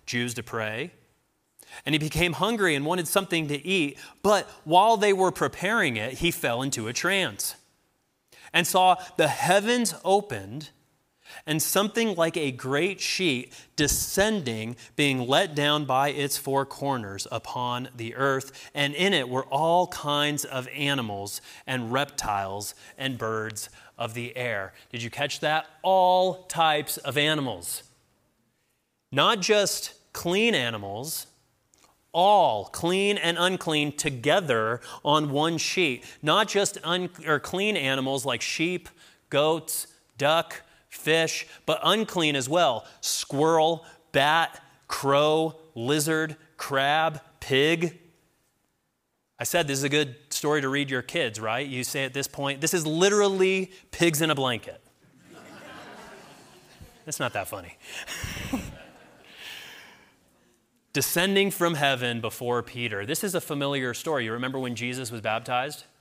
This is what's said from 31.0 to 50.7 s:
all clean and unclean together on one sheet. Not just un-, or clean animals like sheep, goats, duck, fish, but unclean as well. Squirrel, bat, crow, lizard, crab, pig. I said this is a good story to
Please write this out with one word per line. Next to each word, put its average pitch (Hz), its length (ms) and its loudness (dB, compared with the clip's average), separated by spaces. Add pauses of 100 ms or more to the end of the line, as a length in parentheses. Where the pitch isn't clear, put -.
all 165 520 6
clean 196 540 0
and 170 200 0
unclean 165 560 0
together 127 840 0 (240)
on 151 260 4
one 156 280 0
sheet. 151 460 -2 (180)
Not 185 260 2
just 202 340 0
un-, 175 280 -2 (160)
or 151 120 2
clean 196 380 -2
animals 135 480 0
like 123 160 -2
sheep, 175 480 -4 (400)
goats, 156 580 0 (300)
duck, 156 460 0 (260)
fish, 160 580 0 (200)
but 156 160 0
unclean 175 520 2
as 127 140 -2
well. 147 380 2 (160)
Squirrel, 160 840 2 (280)
bat, 151 480 2 (280)
crow, 151 680 2 (200)
lizard, 151 600 0 (220)
crab, 147 640 0 (200)
pig. 156 600 2 (1400)
I 120 60 -6
said 165 240 2
this 139 100 0
is 139 60 0
a 139 60 0
good 139 260 0 (140)
story 147 320 0
to 135 80 -2